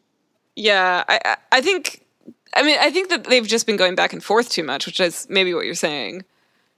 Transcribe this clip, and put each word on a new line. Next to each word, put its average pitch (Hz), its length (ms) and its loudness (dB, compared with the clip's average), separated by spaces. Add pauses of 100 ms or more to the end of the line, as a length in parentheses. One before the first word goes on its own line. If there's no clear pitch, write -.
(560)
Yeah, 185 520 2
I, - 160 2
I, - 120 0 (160)
I 262 80 6
think, 359 440 -2 (500)
I 247 80 4
mean, 294 180 4
I 294 100 4
think 370 200 -2
that 330 140 -2
they've 240 220 2
just 220 200 -2
been 208 100 0
going 185 200 2
back 175 180 0
and 165 100 -14
forth 226 240 0
too - 140 -4
much, 135 240 -4
which - 140 -8
is 175 280 -2
maybe 190 240 0
what 165 140 -2
you're 151 80 -6
saying. 151 500 -6 (540)